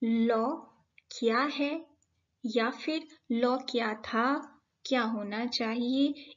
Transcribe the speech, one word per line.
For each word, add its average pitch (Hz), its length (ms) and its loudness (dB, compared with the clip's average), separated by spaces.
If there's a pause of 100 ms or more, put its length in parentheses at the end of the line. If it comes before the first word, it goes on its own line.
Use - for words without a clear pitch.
लॉ 226 440 4 (720)
क्या 233 340 2
है 285 320 -2 (600)
या 226 240 0
फिर 311 380 -4 (240)
लॉ 247 260 2
क्या 233 360 -2
था, 247 600 -2 (360)
क्या 254 120 2
होना 220 440 -2
चाहिए, 247 920 0